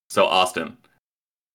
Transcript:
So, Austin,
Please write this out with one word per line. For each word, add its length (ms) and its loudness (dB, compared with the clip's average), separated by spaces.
So, 160 2
Austin, 500 0